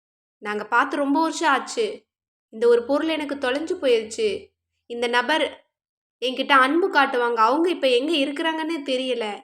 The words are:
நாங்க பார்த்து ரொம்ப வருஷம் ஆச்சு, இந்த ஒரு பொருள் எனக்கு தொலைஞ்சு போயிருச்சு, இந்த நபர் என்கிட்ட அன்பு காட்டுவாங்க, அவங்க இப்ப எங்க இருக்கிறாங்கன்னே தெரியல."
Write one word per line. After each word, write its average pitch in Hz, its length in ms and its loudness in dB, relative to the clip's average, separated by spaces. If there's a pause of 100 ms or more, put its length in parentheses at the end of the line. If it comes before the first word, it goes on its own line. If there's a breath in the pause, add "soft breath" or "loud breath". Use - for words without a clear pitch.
(380)
நாங்க 208 280 -6
பார்த்து 277 300 2
ரொம்ப 285 240 2
வருஷம் 320 300 0
ஆச்சு, - 560 -2 (460)
இந்த 233 160 2
ஒரு 240 160 6
பொருள் 294 240 0
எனக்கு 302 260 -4
தொலைஞ்சு 285 460 -4
போயிருச்சு, 220 680 0 (400)
இந்த 240 200 -6
நபர் 247 640 -2 (540)
என்கிட்ட 262 260 -4
அன்பு 285 400 4
காட்டுவாங்க, 254 440 2
அவங்க 262 360 2
இப்ப 277 180 0
எங்க 262 240 2
இருக்கிறாங்கன்னே 311 760 -2
தெரியல." 240 560 -4